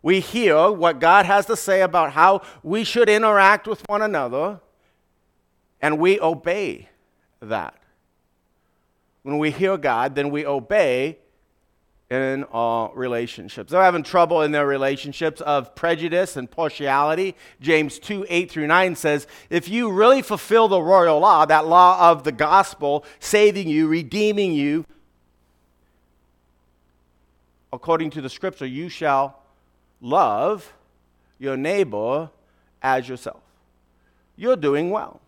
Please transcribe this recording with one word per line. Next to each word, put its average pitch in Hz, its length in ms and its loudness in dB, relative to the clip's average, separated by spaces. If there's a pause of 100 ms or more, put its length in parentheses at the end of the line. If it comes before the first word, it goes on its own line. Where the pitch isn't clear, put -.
We 185 200 0
hear 185 500 2
what 170 300 0
God 180 260 6
has 202 200 2
to 226 100 -4
say 190 260 0
about 165 300 0
how 185 280 4 (220)
we 208 220 -4
should 233 260 0
interact 208 580 4
with 214 200 -10
one 208 120 -4
another, 165 580 -4 (1200)
and 151 160 -2
we 185 200 2
obey 165 720 -6 (520)
that. 104 360 -10 (1500)
When 143 140 -8
we 151 140 -2
hear 190 260 -2
God, 135 380 -4
then 143 160 -4
we 147 160 -6
obey 139 720 -2 (920)
in 135 420 -4
our 117 420 -4
relationships. 117 760 -8
They're 185 100 2
having 175 200 2
trouble 170 400 0
in 151 100 -2
their 147 140 0
relationships 139 760 -4
of 143 340 -4
prejudice 170 640 -4
and 123 120 -10
partiality. 151 840 -2 (280)
James 156 360 0
two, 202 300 -10
eight 175 220 -2
through 151 160 -6
nine 175 280 2
says, 147 320 -2 (220)
"If 175 220 -4
you 233 200 -2
really 233 300 4
fulfill 220 480 0
the 185 140 2
royal 170 360 4
law, 160 280 4
that 156 200 4
law 180 440 8
of 151 120 2
the 151 80 -2
gospel, 151 760 0 (140)
saving 208 480 2
you, 156 200 0
redeeming 190 640 -2
you, 147 320 -2 (3000)
according 160 380 -2
to 147 100 -12
the 131 100 -10
scripture, - 360 -10
you 147 240 -10
shall 139 500 -2 (640)
love 143 720 -2 (640)
your 135 180 -6
neighbor 143 720 -4 (540)
as 131 260 -2
yourself." - 340 -14 (920)
You're 240 200 0
doing 147 340 -2
well. - 360 -10